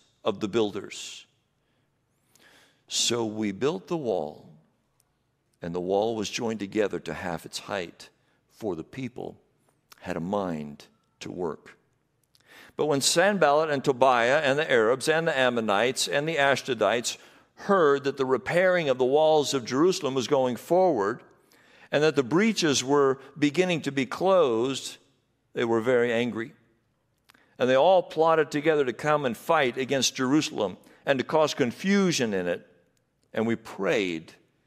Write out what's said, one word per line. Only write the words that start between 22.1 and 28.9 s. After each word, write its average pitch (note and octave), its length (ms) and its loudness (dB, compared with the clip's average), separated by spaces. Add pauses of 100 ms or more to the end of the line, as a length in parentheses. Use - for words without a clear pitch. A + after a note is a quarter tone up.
the C#3 60 4
breaches D#3 600 2
were C3+ 380 2 (180)
beginning D3+ 440 0
to C#3 100 -6
be C3+ 140 -2
closed, C3+ 920 0 (560)
they B2 140 -2
were A2+ 160 2
very A#2+ 280 2
angry. A2+ 440 -2 (1040)
And B2 100 2
they C3 80 4
all F3 260 6
plotted D#3+ 480 2
together D3 360 0
to A2+ 80 -2